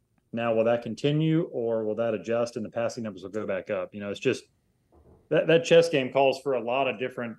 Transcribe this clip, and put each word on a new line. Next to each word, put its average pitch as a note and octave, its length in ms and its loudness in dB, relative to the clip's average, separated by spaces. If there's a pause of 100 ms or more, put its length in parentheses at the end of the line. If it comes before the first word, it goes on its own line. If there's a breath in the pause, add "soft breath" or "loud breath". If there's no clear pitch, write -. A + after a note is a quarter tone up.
(320)
Now, A#2 220 -2
will A2 100 4
that A#2 180 2
continue, D3+ 720 0
or A2+ 320 -2
will G#2+ 120 -2
that A2+ 180 0
adjust A2+ 420 -2
and A2 80 -6
the F#2 60 -10
passing A#2 320 -4
numbers F#2+ 200 -10
will G2 80 -12
go G#2 160 -6
back F#2+ 240 -4
up? F#2 220 -4
You G#2 80 -10
know, G2+ 100 -6
it's G2 100 -8
just - 240 0 (880)
that, D#3 160 2
that E3 180 4
chess E3 240 8
game C3 240 -2
calls C3+ 300 2
for C#3 120 -2
a A#2+ 60 0
lot B2+ 260 0
of A#2+ 120 -4
different A#2+ 400 -8